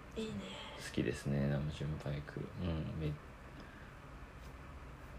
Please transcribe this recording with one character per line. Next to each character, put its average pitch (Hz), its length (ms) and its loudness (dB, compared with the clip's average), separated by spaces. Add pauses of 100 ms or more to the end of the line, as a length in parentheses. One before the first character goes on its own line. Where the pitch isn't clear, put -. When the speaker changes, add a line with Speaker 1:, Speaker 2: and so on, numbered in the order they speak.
(160)
Speaker 1:
い 226 60 0
い 220 60 2
ね。 220 40 -2 (460)
Speaker 2:
好 - 160 -4
き - 100 6
で 60 80 6
す - 140 -2
ね、 69 240 6
ナ 71 100 6
ム 76 100 4
ジ 73 140 0
ュ - 20 4
ン 73 40 2 (120)
パ 71 100 0
イ 71 140 2
ク。 - 140 -4 (220)
う - 20 4
ん、 90 40 4 (340)
め-、 76 60 4 (2000)